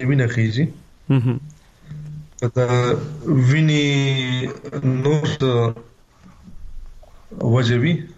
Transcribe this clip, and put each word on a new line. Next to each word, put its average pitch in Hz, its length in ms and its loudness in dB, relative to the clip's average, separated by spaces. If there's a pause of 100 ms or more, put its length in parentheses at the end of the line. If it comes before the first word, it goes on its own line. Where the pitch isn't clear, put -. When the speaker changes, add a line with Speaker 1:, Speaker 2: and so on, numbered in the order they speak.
Speaker 1:
وینه 131 240 2
خیږي. 113 400 0 (420)
Speaker 2:
مهم. 127 320 2 (1000)
Speaker 1:
که 120 160 -2
د 127 40 2 (680)
وینې 147 600 4 (1000)
نور 135 380 2 (160)
څه 120 340 2 (1600)
وجه 120 440 2
وي، 151 160 2 (260)